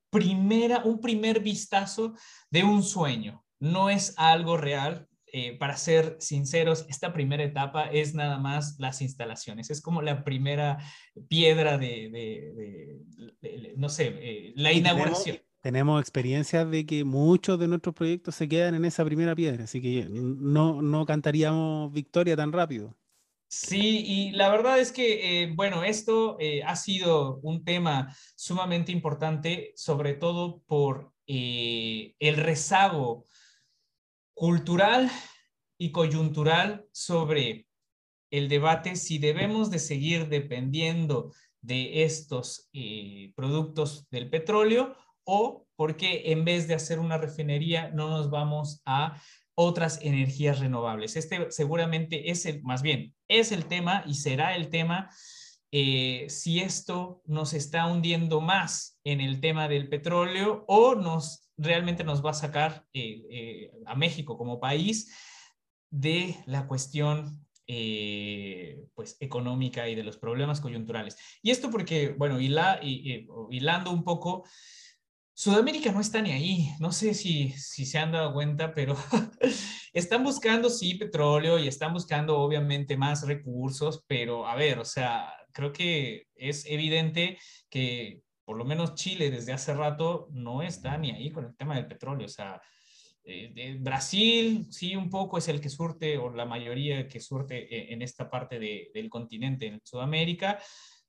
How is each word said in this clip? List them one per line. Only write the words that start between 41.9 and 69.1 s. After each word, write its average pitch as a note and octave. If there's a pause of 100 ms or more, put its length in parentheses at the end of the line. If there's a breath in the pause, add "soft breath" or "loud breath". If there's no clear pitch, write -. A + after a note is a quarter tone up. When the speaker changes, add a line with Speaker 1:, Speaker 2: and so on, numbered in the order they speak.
Speaker 1:
estos, -
eh, G2+
productos D#3
del B2
petróleo A3 (280 loud breath)
o G#3 (100)
por D#3
qué E3+
en D#3+
vez E3+
de E3
hacer D#3+
una D#3+
refinería D#3
no D#3
nos D3+
vamos D3
a C#3+ (340 loud breath)
otras E3+
energías C#3
renovables. A#2
Este D#3+
seguramente D#3+
es F3
el, D3+
más B2+
bien, D3 (140)
es A3
el E3
tema F3+
y C#3+
será D3+
el D#3+
tema, E3 (600 loud breath)
eh, B2+
si E3+
esto F3+
nos D3+
está E3
hundiendo E3
más F3
en C#3+
el C3+
tema D#3
del C#3+
petróleo F3
o A#3
nos, E3
realmente E3+
nos C#3+
va D3+
a C#3+
sacar, D3+
eh, A2+
eh, A2+ (160)
a A#2
México D3
como A#2+
país E3 (800 loud breath)
de E3 (100)
la C3+
cuestión, D3 (220)
eh, G#2 (100)
pues, -